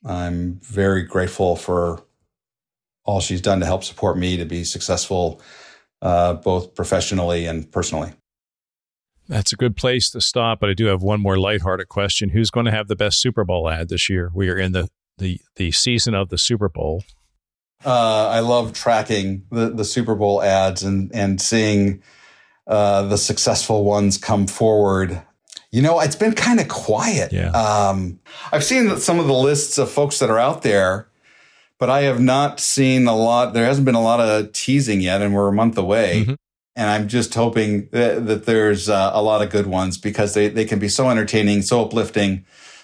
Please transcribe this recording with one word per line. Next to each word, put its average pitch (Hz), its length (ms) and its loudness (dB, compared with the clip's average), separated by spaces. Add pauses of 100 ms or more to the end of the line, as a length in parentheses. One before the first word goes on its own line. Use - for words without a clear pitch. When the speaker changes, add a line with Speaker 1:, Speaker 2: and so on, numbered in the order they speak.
Speaker 1:
I'm 87 580 -6
very 98 400 0
grateful 92 520 -2
for 87 480 -2 (1040)
all 98 160 0
she's 90 220 -4
done 95 180 0
to 85 60 -2
help 92 180 -2
support 92 320 -4
me 90 220 -2
to 85 80 -6
be 85 180 -8
successful, 87 760 -4 (580)
uh, 87 320 2
both 90 420 -2
professionally 87 720 -2
and 82 260 -8
personally. 82 420 -6 (1160)
Speaker 2:
That's 117 240 -2
a 107 40 -8
good 123 200 0
place 127 340 0
to 117 100 -10
stop, 113 400 0
but 101 100 2
I - 20 0
do 110 140 2
have 95 160 2
one 104 180 0
more 98 180 2
lighthearted 95 500 0
question. 101 420 -2
Who's 107 200 2
gonna 120 200 0
have 107 180 -2
the 107 80 -2
best 104 240 0
Super 113 240 -2
Bowl 87 240 -2
ad 82 220 -4
this 92 180 -2
year? 87 260 -2
We 95 140 0
are 90 80 -2
in 92 160 -2
the, 92 160 -2 (300)
the, 90 220 -6 (160)
the 85 160 -2
season 117 420 0
of 98 160 -2
the 90 80 -4
Super 104 300 -2
Bowl. 80 360 -4 (800)
Speaker 1:
Uh, 113 440 2
I 113 120 0
love 117 320 0
tracking 104 800 -2
the, 113 180 0
the 110 140 -4
Super 117 300 -2
Bowl 101 280 2
ads 95 400 2
and, 98 320 -2
and 98 260 0
seeing, 104 600 0 (640)
uh, 101 360 2
the 101 160 0
successful 107 640 -2
ones 101 340 2
come 101 300 0
forward. 95 760 2 (480)
You 123 120 2
know, 165 180 4
it's 151 160 0
been 220 180 2
kinda 233 300 2
quiet. - 680 -2
Speaker 2:
Yeah. 87 180 -2
Speaker 1:
Um, 98 680 0 (320)
I've 151 140 0
seen 254 240 2
that 165 120 -2
some 170 200 0
of 147 80 0
the 135 60 2
lists 143 440 2
of 139 120 0
folks 147 280 0
that 120 120 2
are 110 100 4
out 139 220 0
there, 98 460 2 (720)
but 127 120 0
I 139 120 4
have 127 180 2
not 139 380 2
seen 131 480 2
a 117 80 2
lot. 117 380 2
There 117 140 2
hasn't 139 180 2
been 127 100 4
a 113 80 4
lot 117 180 4
of 107 320 0
teasing 120 500 0
yet, 92 180 0
and 101 140 0
we're 101 140 2
a 101 40 2
month 113 240 2
away. 101 460 2
Speaker 2:
Mm-hmm. 127 120 -2 (400)
Speaker 1:
And 110 160 -2
I'm 104 180 -2
just 117 260 -2
hoping 110 580 0
that, 120 340 0
that 104 200 -2
there's, 104 420 2
uh, 98 240 2
a 107 100 2
lot 107 200 2
of 101 80 -2
good 101 160 0
ones 92 320 -2
because 104 340 -2
they, 104 160 4
they 110 160 -2
can 107 140 -2
be 101 100 -2
so 127 220 2
entertaining, 104 500 2
so 117 220 2
uplifting. 101 640 -2 (360)